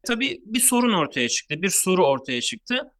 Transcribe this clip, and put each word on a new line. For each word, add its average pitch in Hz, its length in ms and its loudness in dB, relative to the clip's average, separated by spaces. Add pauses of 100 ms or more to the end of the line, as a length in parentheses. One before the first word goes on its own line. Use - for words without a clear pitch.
Tabii 247 380 -4
bir 220 140 -4
sorun 240 340 4
ortaya 143 360 0
çıktı, - 320 -6
bir 196 80 0
soru 185 360 2
ortaya 131 360 0
çıktı. 240 400 -4 (180)